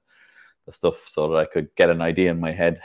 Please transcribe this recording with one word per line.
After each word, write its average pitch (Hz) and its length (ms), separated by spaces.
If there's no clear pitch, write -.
the - 40
stuff, - 360
so 76 220
that 80 80
I 78 80
could 76 300
get 87 140
an 82 120
idea 85 280
in 85 100
my 82 120
head 85 340